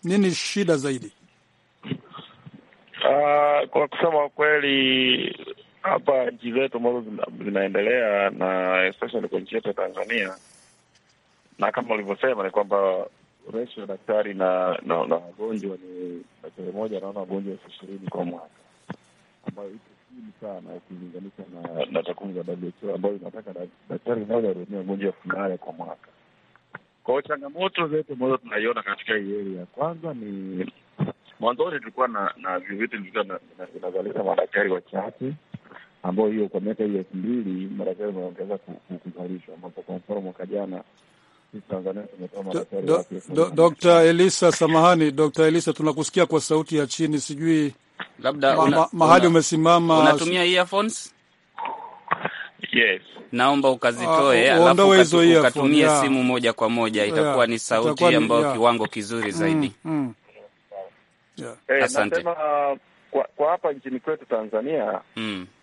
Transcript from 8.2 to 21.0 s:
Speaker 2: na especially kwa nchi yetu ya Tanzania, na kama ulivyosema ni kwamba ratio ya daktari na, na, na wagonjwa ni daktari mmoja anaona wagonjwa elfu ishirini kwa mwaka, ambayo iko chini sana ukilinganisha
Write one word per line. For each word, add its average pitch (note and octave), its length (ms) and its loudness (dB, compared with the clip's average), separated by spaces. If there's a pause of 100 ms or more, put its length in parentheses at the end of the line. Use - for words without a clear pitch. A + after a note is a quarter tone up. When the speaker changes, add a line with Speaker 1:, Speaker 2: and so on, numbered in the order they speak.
Speaker 2:
na F#2 560 0
especially A2+ 420 -6
kwa F#2+ 120 -4
nchi F#2+ 140 -16
yetu A2 140 -4
ya G2+ 60 -4
Tanzania, F#2+ 600 -6 (1200)
na - 140 0
kama A#2+ 220 -2
ulivyosema G#2 500 -2
ni F#2+ 60 -2
kwamba G2 560 0 (460)
ratio A#2 280 -8
ya G2+ 60 -14
daktari G#2 480 -4
na, F#2 480 0
na, E2 240 -2
na D#2+ 80 0
wagonjwa G2 640 -8
ni F2+ 460 -14 (200)
daktari F#2 300 -14
mmoja G#2+ 260 -8
anaona G2 220 -10
wagonjwa G2 320 -8
elfu - 180 -16
ishirini F#2+ 400 -16
kwa F2+ 140 -8
mwaka, F2 220 -12 (1000)
ambayo G2+ 200 -14
iko G#2 100 -18 (300)
chini A#3+ 320 -20
sana F#2 360 -16
ukilinganisha F2+ 680 -18 (120)